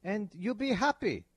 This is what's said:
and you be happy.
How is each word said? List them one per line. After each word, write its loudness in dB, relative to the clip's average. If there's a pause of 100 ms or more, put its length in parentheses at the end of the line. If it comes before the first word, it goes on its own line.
and -4
you -2
be -2
happy. 2 (120)